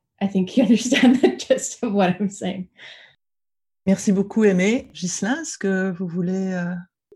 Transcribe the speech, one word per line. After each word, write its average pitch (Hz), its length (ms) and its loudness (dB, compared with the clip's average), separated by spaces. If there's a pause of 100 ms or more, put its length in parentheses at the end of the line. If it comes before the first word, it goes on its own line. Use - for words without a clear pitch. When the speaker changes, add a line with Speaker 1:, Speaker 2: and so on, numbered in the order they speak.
(200)
Speaker 1:
I 196 60 0
think 190 300 -2
you 262 60 4
<laughs> 196 60 2
understand 247 480 4
the 359 200 2
gist - 460 -2
of 233 100 -2
what 185 260 2
I'm 196 120 -2
saying. 185 380 -8 (1160)
Speaker 2:
Merci 190 260 2
beaucoup, 202 320 0
Aimée. 202 500 2
Ghislain, 202 480 -4
est-ce - 160 -12
que 190 320 -2
vous 185 160 -8
voulez, 185 480 -4
euh 180 200 -6 (420)